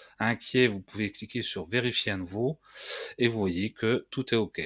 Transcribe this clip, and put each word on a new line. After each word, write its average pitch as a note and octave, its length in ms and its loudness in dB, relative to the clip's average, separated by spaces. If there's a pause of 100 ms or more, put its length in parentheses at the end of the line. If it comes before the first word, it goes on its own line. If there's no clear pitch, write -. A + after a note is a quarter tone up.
(180)
inquiet, A#2 500 4
vous G2+ 120 -4
pouvez G#2 300 -4
cliquer A2 320 -6
sur F#2 240 -6
vérifier A#2 460 0
à G2 40 -2
nouveau G2+ 440 -2 (580)
et A#2+ 100 6
vous A2+ 100 0
voyez F#2+ 340 0
que A2+ 380 0
tout - 240 -2
est - 20 6
OK. G#2+ 300 0